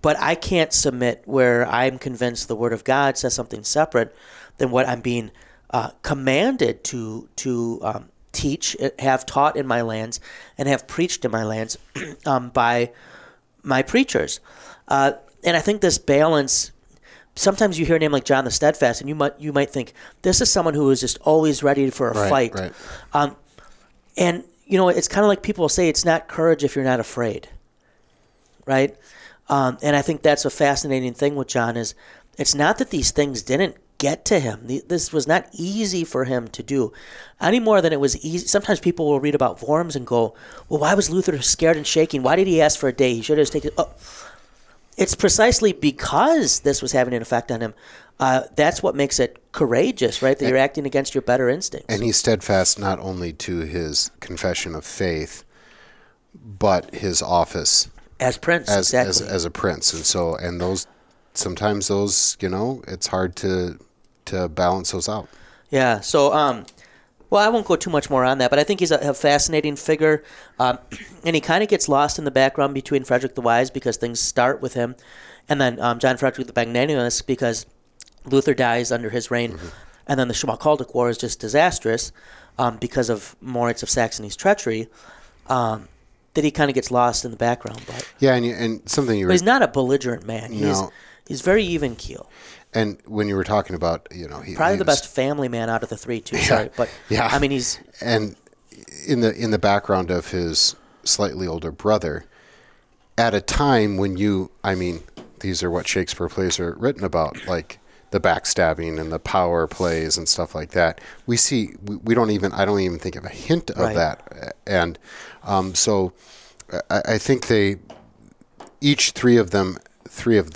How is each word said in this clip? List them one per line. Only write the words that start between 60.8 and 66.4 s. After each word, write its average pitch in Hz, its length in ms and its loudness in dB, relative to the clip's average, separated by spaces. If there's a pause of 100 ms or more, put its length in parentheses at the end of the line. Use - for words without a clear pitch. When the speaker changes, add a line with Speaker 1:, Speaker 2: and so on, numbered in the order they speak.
Speaker 2:
sometimes 101 540 -2
those, 101 520 0
you 95 80 -2
know, 110 380 -4
it's - 220 -8
hard 92 280 -2
to, 92 420 -2 (480)
to 92 220 -4
balance 90 440 0
those 92 160 -4
out. 104 200 -8 (420)
Speaker 1:
Yeah. 127 300 2
So, 143 320 4
um, 135 340 0 (640)